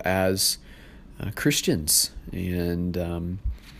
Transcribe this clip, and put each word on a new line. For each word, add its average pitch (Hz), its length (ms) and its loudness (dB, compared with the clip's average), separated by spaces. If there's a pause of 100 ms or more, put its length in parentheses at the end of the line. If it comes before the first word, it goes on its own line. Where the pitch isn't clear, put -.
as, 95 540 2 (600)
uh, 98 160 -6
Christians. - 760 2 (220)
And, 87 640 0
um, 87 420 -2 (420)